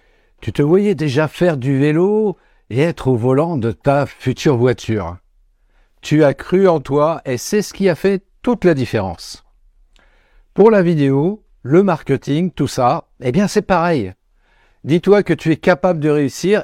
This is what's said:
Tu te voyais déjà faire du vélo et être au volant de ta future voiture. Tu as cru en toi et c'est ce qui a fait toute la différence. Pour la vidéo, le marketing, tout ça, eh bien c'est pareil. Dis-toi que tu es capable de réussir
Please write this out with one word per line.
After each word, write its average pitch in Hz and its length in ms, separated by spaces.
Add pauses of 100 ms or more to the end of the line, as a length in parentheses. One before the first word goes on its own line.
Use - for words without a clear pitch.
(400)
Tu - 140
te 147 80
voyais 190 320
déjà 151 340
faire 170 300
du 135 200
vélo 180 600 (320)
et 113 100
être 160 280
au 127 80
volant 135 420
de 113 140
ta 139 340
future 131 500
voiture. 110 600 (840)
Tu 151 240
as 135 80
cru 190 340
en 165 140
toi 147 460
et 131 100
c'est 208 240
ce - 140
qui 190 160
a 160 40
fait 190 300 (160)
toute 240 240
la 180 80
différence. 110 720 (1080)
Pour 208 160
la 208 100
vidéo, 160 640 (160)
le 156 220
marketing, 156 720
tout 139 160
ça, 135 400 (120)
eh 123 120
bien 185 160
c'est - 120
pareil. 165 540 (720)
Dis-toi 180 400
que 175 80
tu 160 180
es 151 60
capable 180 420
de 151 120
réussir 151 540